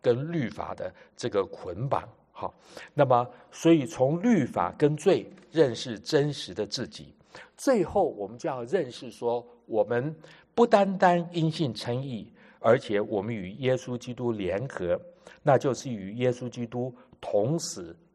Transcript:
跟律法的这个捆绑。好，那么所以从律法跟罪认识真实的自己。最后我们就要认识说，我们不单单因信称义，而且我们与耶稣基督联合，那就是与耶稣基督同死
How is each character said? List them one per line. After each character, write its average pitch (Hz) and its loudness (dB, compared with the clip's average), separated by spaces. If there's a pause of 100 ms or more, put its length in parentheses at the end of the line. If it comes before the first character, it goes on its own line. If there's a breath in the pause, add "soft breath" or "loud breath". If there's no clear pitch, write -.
跟 131 2
律 139 -2
法 87 -8
的 92 -8 (240 soft breath)
这 123 -6
个 98 0
捆 92 -8
绑。 101 0 (300)
好， - -8 (420 loud breath)
那 143 4
么 123 4 (280 loud breath)
所 165 4
以 143 6
从 143 0
律 202 4
法 92 -2
跟 151 4
罪 147 2 (220)
认 147 4
识 107 -8
真 147 2
实 - -10
的 104 -4
自 123 -6
己。 - -16 (420 loud breath)
最 233 2
后 180 2
我 101 -6
们 113 -14
就 156 -6
要 127 -6
认 139 -2
识 123 -14
说， 117 -4 (200 loud breath)
我 107 2
们 123 0 (400 loud breath)
不 233 6
单 202 4
单 175 4
因 160 2
信 151 -2
称 123 -4
义， 117 -10 (300 soft breath)
而 117 4
且 101 0
我 107 -2
们 117 -4
与 95 -8
耶 127 0
稣 123 -8
基 123 -10
督 120 -2
联 101 -4
合， 87 -2 (420 loud breath)
那 139 6
就 127 2
是 117 -6
与 101 -8
耶 123 2
稣 123 -8
基 117 -8
督 123 -6 (280 loud breath)
同 117 0
死 85 -10 (180)